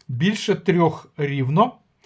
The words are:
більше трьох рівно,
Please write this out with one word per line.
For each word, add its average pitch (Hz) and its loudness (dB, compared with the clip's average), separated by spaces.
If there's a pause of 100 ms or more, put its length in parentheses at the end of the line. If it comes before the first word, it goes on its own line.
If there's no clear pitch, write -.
більше 185 -2
трьох 170 0
рівно, 143 0 (280)